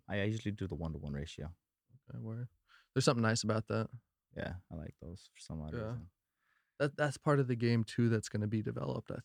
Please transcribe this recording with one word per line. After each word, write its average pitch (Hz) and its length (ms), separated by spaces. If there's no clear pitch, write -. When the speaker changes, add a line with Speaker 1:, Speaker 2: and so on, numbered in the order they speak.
Speaker 1:
I 101 140
usually 107 300
do 98 140
the - 80
one-to-one 73 380
ratio. 73 380
Speaker 2:
Okay, 120 100
word. 113 280
There's 135 120
something 120 180
nice 113 200
about 107 240
that. 110 200
Speaker 1:
Yeah, - 180
I 82 40
like 80 260
those 90 320
for - 80
some 80 200
odd 78 120
Speaker 2:
Yeah. 120 60
Speaker 1:
reason. 113 280
Speaker 2:
That, 143 180
that's 147 200
part 143 220
of 127 80
the 123 100
game, 117 260
too, 117 260
that's 110 200
gonna 107 180
be 110 140
developed, - 500
I - 140